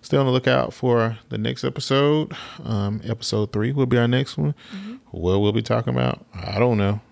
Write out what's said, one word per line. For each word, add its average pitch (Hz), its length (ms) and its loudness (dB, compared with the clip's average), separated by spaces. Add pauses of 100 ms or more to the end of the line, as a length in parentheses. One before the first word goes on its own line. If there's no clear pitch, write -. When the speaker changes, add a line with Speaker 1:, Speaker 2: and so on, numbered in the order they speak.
Speaker 1:
stay - 140 0
on 135 100 4
the 127 40 2
lookout 127 440 2
for 113 420 0 (120)
the 110 100 -4
next 120 240 -4
episode. 139 680 0 (300)
Um, 104 400 -2
episode 107 480 -2
three 107 200 -2
will 139 160 2
be 123 100 4
our 120 100 4
next 127 300 0
one. 147 160 0 (220)
Speaker 2:
Mm-hmm. 196 160 -12 (200)
Speaker 1:
What 92 300 2
we'll 104 100 4
be 113 100 0
talking 117 320 -2
about, - 400 -2
I 95 240 -8
don't 120 220 4
know. 101 200 2 (120)